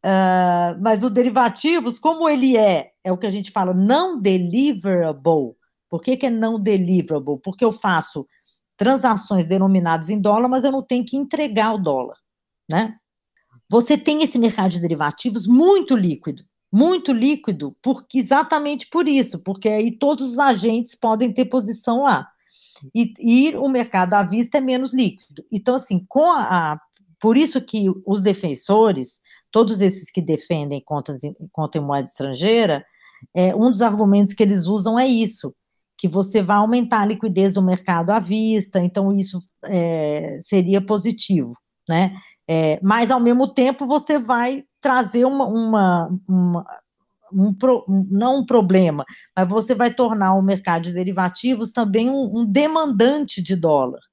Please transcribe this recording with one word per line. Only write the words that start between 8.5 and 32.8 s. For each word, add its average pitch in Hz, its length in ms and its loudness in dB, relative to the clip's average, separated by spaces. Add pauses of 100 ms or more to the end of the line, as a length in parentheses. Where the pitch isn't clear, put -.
transações 208 720 0
denominadas 175 600 0
em 208 100 -2
dólar, 208 280 2
mas 254 160 0
eu 269 80 2
não 269 100 -4
tenho 247 240 -4
que 262 120 -6
entregar 247 560 -2
o 214 40 -4
dólar, 143 400 -4 (520)
né? 220 260 -2 (760)
Você 240 280 2
tem 302 260 0
esse 254 160 -2
mercado 208 320 0
de 170 100 -6
derivativos 170 640 -4
muito 302 500 4
líquido, 165 480 -2 (280)
muito 294 400 2
líquido, 226 680 -2
porque, - 360 -4
exatamente 294 720 0
por 339 180 0
isso, 254 360 0
porque 196 260 -6
aí 214 220 -2
todos 269 400 -2
os 240 80 -6
agentes 226 560 0
podem 220 360 0
ter 254 140 0
posição 240 580 -4
lá. 202 240 0 (680)
E, 233 240 0
e 254 360 4
o 269 120 -2
mercado 226 460 0
à 202 100 4
vista 226 340 -2
é 277 40 2
menos 254 320 -2
líquido. - 580 -2
Então, 240 240 -2
assim, 190 320 -4
com 320 240 2
a, 175 420 0
a, 151 80 -10 (380)
por 226 180 2
isso 277 240 0
que 214 240 -4 (200)
os 202 160 -2
defensores, 190 1000 0 (300)
todos 214 300 2
esses 190 280 0
que 180 120 -6
defendem 147 600 -4
contas 143 400 -10
em, 147 120 -10 (160)
conta 151 260 -6
em 147 40 -4
moeda 143 260 -4
estrangeira, 147 800 -2 (480)